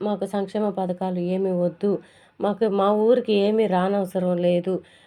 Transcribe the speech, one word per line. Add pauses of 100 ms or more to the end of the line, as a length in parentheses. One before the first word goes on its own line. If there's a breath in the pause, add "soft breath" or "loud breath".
మాకు
సంక్షేమ
పథకాలు
ఏమీ
వద్దు, (500 loud breath)
మాకు
మా (100)
ఊరికి
ఏమీ
రానవసరం
లేదు, (320 soft breath)